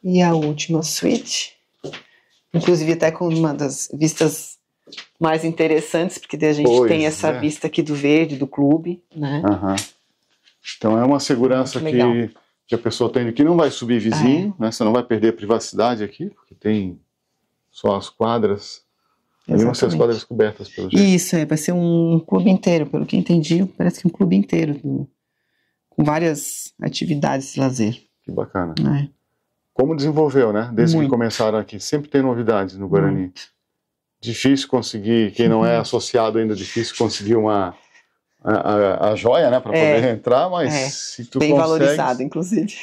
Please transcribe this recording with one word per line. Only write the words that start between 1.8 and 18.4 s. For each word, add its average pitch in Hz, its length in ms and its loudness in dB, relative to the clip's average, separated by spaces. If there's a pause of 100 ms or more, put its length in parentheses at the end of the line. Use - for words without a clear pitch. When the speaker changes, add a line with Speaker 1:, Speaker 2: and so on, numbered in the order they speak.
Speaker 1:
inclusive 165 400 2
até 165 180 0
com 170 160 -4
uma 160 260 0
das 143 380 -6
vistas - 680 -2 (600)
mais 160 240 0
interessantes, 160 760 -2
porque - 180 -14
daí 156 140 2
a - 40 2
gente 147 120 0
Speaker 2:
Pois 120 240 6
Speaker 1:
tem 156 160 2
essa 151 220 -2
Speaker 2:
é. 143 100 -2
Speaker 1:
vista 151 280 -4
aqui 160 160 -2
do 151 120 -2
verde, 147 420 2
do 135 100 -4
clube, 160 560 0 (120)
né? 147 300 -4
Speaker 2:
Aham. 98 320 0 (1000)
Então 113 220 0
é 120 60 2
uma 139 160 2
segurança 131 600 0
Speaker 1:
Muito 156 140 -4
legal. 120 180 4
Speaker 2:
que, 117 220 -2 (340)
que - 60 -2
a 113 40 -2
pessoa 117 320 -2
tem 120 160 -2
de 113 60 -4
que 139 120 2
não 170 120 4
vai 156 140 2
subir 120 280 -2
vizinho, 127 600 0
Speaker 1:
É. - 60 -4
Speaker 2:
né? 113 60 0
Você - 140 -6
não 107 80 2
vai 123 100 2
perder 113 280 2
a - 20 -2
privacidade 113 680 -2
aqui, 160 280 -10
porque - 240 -20
tem 101 440 -4 (720)
só 101 260 -2
as 98 120 -8
quadras. 110 760 -2 (680)